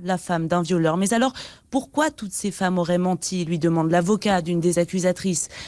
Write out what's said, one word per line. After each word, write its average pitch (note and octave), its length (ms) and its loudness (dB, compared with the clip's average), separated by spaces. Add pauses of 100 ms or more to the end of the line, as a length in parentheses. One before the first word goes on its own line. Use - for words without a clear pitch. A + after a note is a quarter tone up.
la F#3 120 0
femme E3+ 300 -2
d'un F3 140 2
violeur. E3 340 2
Mais G3 180 0
alors, B3+ 200 2 (380)
pourquoi C#4+ 380 0
toutes A3 220 -10
ces - 200 -4
femmes F#3 280 0
auraient F3 180 2
menti ? » F3+ 480 -2
lui E3 140 -2
demande E3 320 2
l'avocat F#3 500 2
d'une E3+ 200 0
des F3 180 2
accusatrices. « F3+ 720 -2 (180)